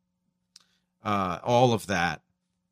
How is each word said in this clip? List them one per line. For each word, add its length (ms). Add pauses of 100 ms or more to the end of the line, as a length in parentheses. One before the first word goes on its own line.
(1040)
uh, 400
all 280
of 140
that, 340 (500)